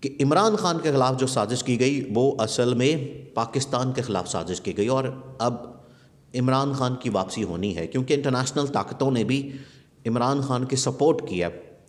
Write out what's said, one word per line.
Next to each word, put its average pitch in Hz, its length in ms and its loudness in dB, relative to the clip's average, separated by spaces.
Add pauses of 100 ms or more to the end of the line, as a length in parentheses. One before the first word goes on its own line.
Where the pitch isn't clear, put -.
कि 135 60 -4 (120)
इमरान 185 360 4
खान 175 220 0
के 156 120 0
ख़िलाफ़ 131 260 4
जो 127 120 2
साजिश 123 340 0
की 123 140 0
गई, 131 260 2
वो 120 280 2 (100)
असल 120 340 2
में 135 600 0
पाकिस्तान 127 580 -2
के 131 100 -2
ख़िलाफ़ 95 260 -2
साजिश 87 320 -4
की 95 120 -6
गई 101 160 0
और 131 180 2 (340)
अब 117 280 -2 (680)
इमरान 131 400 2
खान 127 280 -2
की 120 80 -2
वापसी 98 320 0
होनी 90 300 -2
है, 82 140 -4
क्योंकि 131 280 0
इंटरनेशनल 135 540 0
ताकतों 135 420 -2
ने 117 140 2
भी 127 140 0 (680)
इमरान 123 360 0
खान 131 220 0
की 131 140 -2
सपोर्ट 143 500 2
की 95 100 -4
है 87 120 0 (380)